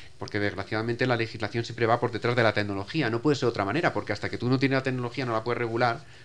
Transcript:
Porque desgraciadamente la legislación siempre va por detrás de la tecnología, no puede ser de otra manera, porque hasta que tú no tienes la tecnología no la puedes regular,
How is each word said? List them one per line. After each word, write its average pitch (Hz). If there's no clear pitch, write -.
Porque 101
desgraciadamente 110
la 123
legislación 113
siempre 117
va 117
por 117
detrás 117
de 120
la 107
tecnología, 101
no 113
puede 143
ser -
de 156
otra 104
manera, 127
porque 104
hasta 104
que -
tú 120
no 131
tienes 135
la 131
tecnología 127
no 120
la 110
puedes 120
regular, 117